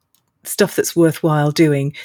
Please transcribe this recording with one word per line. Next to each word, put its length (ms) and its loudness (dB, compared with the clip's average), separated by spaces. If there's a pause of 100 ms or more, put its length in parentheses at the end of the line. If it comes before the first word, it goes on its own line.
(440)
stuff 340 -2
that's 180 -4
worthwhile 560 2
doing, 420 0 (120)